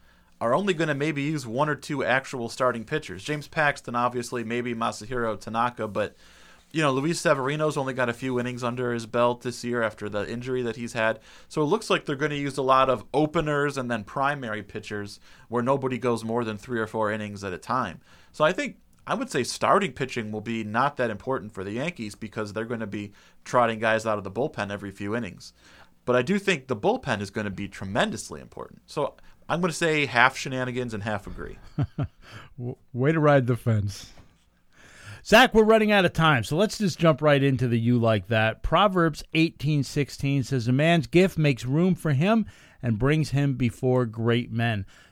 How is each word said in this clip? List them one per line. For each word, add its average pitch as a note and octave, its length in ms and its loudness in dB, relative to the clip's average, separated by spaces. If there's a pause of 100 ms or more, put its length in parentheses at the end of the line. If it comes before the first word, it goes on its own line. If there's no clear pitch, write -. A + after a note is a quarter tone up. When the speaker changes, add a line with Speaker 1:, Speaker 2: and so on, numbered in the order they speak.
(400)
Speaker 1:
are A#2 140 2
only F#3+ 200 2
gonna D#3 200 0
maybe C#3+ 280 -2
use C#3+ 240 -4
one B2+ 220 -2
or D3 80 -2
two C#3 280 -4
actual B2 440 0
starting A#2+ 360 0
pitchers. G2 400 -6
James D3+ 240 -6
Paxton, C#3+ 460 -2
obviously, A#2+ 500 -2
maybe A#2+ 300 -4
Masahiro A2+ 680 -4
Tanaka, A#2 480 -2
but, G2+ 260 -4 (580)
you D#3+ 100 -2
know, D3 100 4
Luis C#3+ 280 -2
Severino's D3+ 560 0
only C3+ 180 -2
got B2+ 140 0
a A#2 40 0
few B2 280 -4
innings B2 240 -6
under B2 280 -2
his A#2 140 -6
belt A#2+ 360 2
this A#2+ 200 -8
year A#2+ 180 -2
after G#2+ 280 -2
the G2+ 200 -4
injury B2 340 -4
that A2+ 120 -4
he's A#2+ 180 -8
had. A2 280 0 (280)
So D#3 140 0
it D3 40 2
looks F#3+ 220 0
like F3 160 2
they're D3+ 120 -4
gonna D3 180 -2
use C#3+ 240 -4
a C#3+ 40 0
lot C3 280 6
of B2+ 140 0 (100)
openers D3+ 640 0
and B2 100 -4
then A#2 140 -2
primary B2+ 640 -4
pitchers G2+ 560 -10 (280)
where A#2+ 140 -2
nobody B2+ 360 0
goes A2+ 260 0
more A#2 200 -2
than A2 140 -6
three A#2+ 220 -4
or A2 80 -2
four G#2+ 240 -2
innings G#2 320 -8
at G2 80 -6
a F2 60 -8
time. A#2 420 -4 (320)
So - 120 0
I D#3+ 80 4
think A#3 260 -6 (280)
I C#3+ 80 -4
would A3+ 160 -6
say C3+ 140 -2
starting D3+ 480 0
pitching A#2+ 400 -6
will G#2+ 80 -8
be A2+ 240 -6
not A#2 320 -2
that A#2+ 140 -2
important G#2+ 420 -6
for G2 120 -10
the G2+ 80 -8
Yankees A#2+ 420 -8
because G#2+ 380 -8
they're A2+ 120 -6
gonna A2+ 220 -8
be G#2 260 -8 (320)
trotting A#2 340 2
guys A2 280 2
out G#2+ 120 0
of F#2+ 60 -8
the G2 60 -10
bullpen A2+ 400 -4
every G2 200 -8
few G2+ 240 -6
innings. A2+ 380 -8 (520)
But B2 120 2
I B2 60 4
do F3+ 160 0
think F#3 280 -2
the B2 100 -4
bullpen C#3+ 440 0
is G2+ 100 -6
gonna G#2 200 -6
be G2 180 -8
tremendously G#2 720 -4
important. - 460 -16
So - 280 -6 (340)
I'm D#3 120 -2
gonna F3 120 0
say D3+ 340 0
half B2 300 6
shenanigans B2+ 580 -4
and G2+ 80 -6
half G#2+ 240 -4
agree. E2+ 320 -12 (180)
Speaker 2:
<laughs> - 200 -2 (640)
W-, B2 180 -8 (160)
way C3 200 2
to E3 80 2
ride C#3+ 260 6
the B2 100 2
fence. G#2+ 540 -2 (1160)
Zach, A#3 280 8
we're A3 100 8
running G#3+ 260 6
out G3+ 140 6
of E3+ 80 2
time, D3+ 320 4
so - 100 -4
let's G#3 220 2
just G3 220 0
jump D#3+ 240 4
right C#3+ 200 6
into C3+ 240 2
the A#2 140 2
You A#2+ 180 4
Like A2 300 2
That. A2 340 0
Proverbs F3 680 2
eighteen D#3 500 2
sixteen C#3 600 -2
says, A#2+ 260 -2
"A B2 40 4
man's D#3 340 4
gift F3+ 320 4
makes C#3+ 260 2
room E3 300 2
for - 180 -2
him G3+ 320 2 (380)
and A2+ 160 0
brings C#3+ 320 2
him C#3 240 2
before B2+ 500 0
great A#2 480 0
men." A2+ 320 -2 (280)